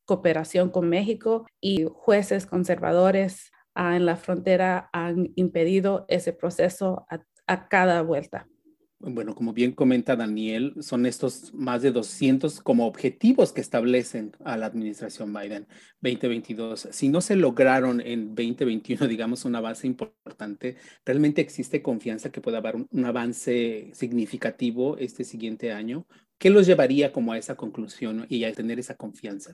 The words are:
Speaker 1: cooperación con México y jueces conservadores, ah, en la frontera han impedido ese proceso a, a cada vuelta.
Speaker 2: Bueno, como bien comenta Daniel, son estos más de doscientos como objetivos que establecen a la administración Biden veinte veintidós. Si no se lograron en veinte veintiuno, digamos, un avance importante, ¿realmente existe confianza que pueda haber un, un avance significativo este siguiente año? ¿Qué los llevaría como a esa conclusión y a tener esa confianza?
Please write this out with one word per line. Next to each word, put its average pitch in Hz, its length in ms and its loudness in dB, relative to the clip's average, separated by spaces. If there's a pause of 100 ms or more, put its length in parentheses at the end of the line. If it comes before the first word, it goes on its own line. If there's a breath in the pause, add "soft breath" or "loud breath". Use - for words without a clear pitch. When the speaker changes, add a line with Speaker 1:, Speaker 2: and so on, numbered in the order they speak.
Speaker 1:
cooperación 180 640 2
con 175 180 0
México 220 580 0 (140)
y 185 340 0
jueces 196 520 2
conservadores, 180 1040 2 (240 soft breath)
ah, 180 220 0
en 180 80 4
la 170 100 2
frontera 185 800 0
han 175 420 -2
impedido 185 720 2
ese 170 240 0
proceso 180 800 -2
a, 165 100 -10 (280)
a 180 200 -2
cada 185 340 4
vuelta. 160 460 -4 (580)
Speaker 2:
Bueno, 110 300 -8
como 113 160 -4
bien 120 220 0
comenta 127 420 2
Daniel, 110 640 -4
son 123 260 -2
estos - 480 -4
más 123 280 -4
de 135 100 4
doscientos 131 680 0
como 117 260 2
objetivos 220 640 2
que - 80 -6
establecen 120 720 0 (140)
a 127 100 -4
la 110 100 -4
administración 107 680 -8
Biden 104 340 -10 (320 soft breath)
veinte 123 300 -2
veintidós. 113 640 -8
Si 135 180 0
no 160 100 4
se 202 160 2
lograron 131 640 4
en 117 340 -6
veinte 120 300 -2
veintiuno, 123 420 0
digamos, 117 380 -4
un 120 140 -2
avance 113 300 -6
importante, 113 920 -8 (280 loud breath)
¿realmente 147 360 2
existe - 400 -4
confianza 113 500 -6
que - 80 -12
pueda 113 200 -4
haber 110 180 -6
un, 123 140 -8
un 143 120 -2
avance 120 880 -2
significativo 120 1080 -4
este 123 280 -8
siguiente 113 480 -8
año? 113 340 -8 (320 soft breath)
¿Qué 190 100 8
los 202 160 10
llevaría 143 460 6
como 117 220 -2
a 113 40 -6
esa 117 180 -10
conclusión 110 760 -8
y 113 160 -2
a 110 80 -4
tener 113 260 -6
esa 120 160 -10
confianza? 101 580 -14